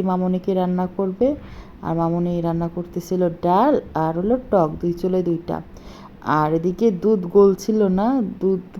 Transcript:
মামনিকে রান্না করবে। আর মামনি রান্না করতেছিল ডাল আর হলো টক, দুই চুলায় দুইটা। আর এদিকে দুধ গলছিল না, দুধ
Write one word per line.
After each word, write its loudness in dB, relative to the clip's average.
মামনিকে 0
রান্না 0
করবে। 0
আর -2
মামনি 0
রান্না -2
করতেছিল -4
ডাল 4
আর 0
হলো 0
টক, 4
দুই 0
চুলায় 0
দুইটা। -4
আর 2
এদিকে 0
দুধ 2
গলছিল 4
না, 0
দুধ 0